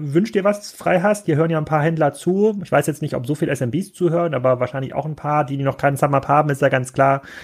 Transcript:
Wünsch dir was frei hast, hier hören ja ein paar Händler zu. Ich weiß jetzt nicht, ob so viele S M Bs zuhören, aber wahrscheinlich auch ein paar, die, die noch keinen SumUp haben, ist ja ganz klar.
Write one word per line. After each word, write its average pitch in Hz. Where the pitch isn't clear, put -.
Wünsch 202
dir 196
was 202
frei 175
hast, 208
hier 156
hören 165
ja 160
ein 151
paar 156
Händler 160
zu. 202
Ich -
weiß 147
jetzt 156
nicht, 143
ob 127
so 151
viele 156
S 135
M 123
Bs 170
zuhören, 170
aber 127
wahrscheinlich 131
auch 139
ein 156
paar, 147
die, 139
die 139
noch 135
keinen 143
SumUp 143
haben, 147
ist 139
ja 139
ganz 131
klar. 139